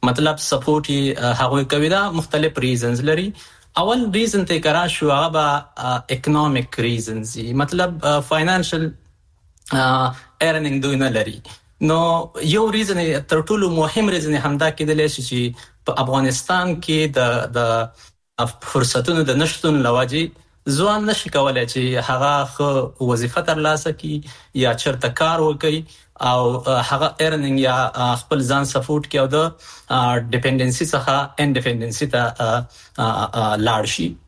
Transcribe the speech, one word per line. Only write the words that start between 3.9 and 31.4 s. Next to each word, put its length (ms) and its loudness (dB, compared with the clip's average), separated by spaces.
ریزن 340 0
ته 140 0
که 120 2
راشو، 400 0
هغه 180 2
به، 340 0
آ، 220 -2
اکنامیک 720 0
ریزنز 580 -4
وي. 160 -6
مطلب، 520 0
آ، 140 2
فاینانشل، 680 0
آ، 380 2
ارنینګ 400 0
دوی 140 0
نه 140 2
لري. 320 -2
نو 440 2
یو 300 2
ریزن 260 0
یې، 300 0
تر 140 2
ټولو 280 2
مهم 400 2
ریزن 280 0
یې 80 -2
همدا 240 2
کېدلی 380 0
شي 160 -4
چې 360 -4
په 120 -2
افغانستان 840 0
کې 260 0
د، 120 0
د 380 0
فرصتونو 640 0
د 80 0
نشتون 500 2
له 100 2
وجې 360 0
ځوان 360 2
نشي 240 -2
کولی 380 0
چې 380 -2
هغه 520 0
ښه 440 0
وظیفه 400 0
ترلاسه 500 0
کړي 300 -6
یا 180 2
چېرته 340 -2
کار 320 0
وکړي 420 0
او، 480 2
آ، 120 2
هغه 380 0
ارنینګ 400 0
یا، 340 2
آ، 220 0
خپل 260 -2
ځان 220 0
سپورټ 420 -2
کړي 140 -4
او 80 4
د، 80 0
آ، 280 2
ډیپندنسي 680 0
څخه 280 0
انډیپندنسي 680 -2